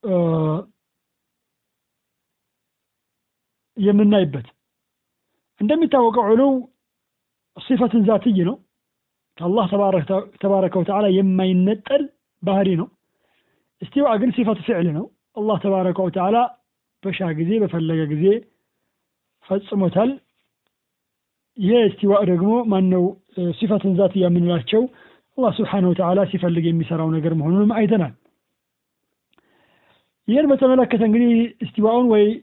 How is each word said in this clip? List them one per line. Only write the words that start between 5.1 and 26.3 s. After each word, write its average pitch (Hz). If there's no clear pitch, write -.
እንደሚታወቀው 247
ዑሉው 233
ሲፈትን 240
ዛትይ 208
ነው። 175
ከአላህ 185
ተባረከ፣ 190
ተባረከ 190
ወተዓላ 196
የማይነጠል 190
ባህሪ 196
ነው። 165
እስቲዋ 285
ግን 233
ሲፈቱ 220
ፊዕል 175
ነው። 156
አላህ 214
ተባረከ 185
ወተዓላ 190
በሻ 190
ጊዜ፣ 160
በፈለገ 165
ጊዜ 151
ፈጽሞታል። 196
ይሄ 208
እስቲዋ 196
ደግሞ 180
ማነው፣ 185
እ፣ 175
ሲፈትን 196
ዛትያ 185
የምንላቸው 175
አላህ 240
ስብሓነሁ 196
ወተዓላ 180
ሲፈልግ 175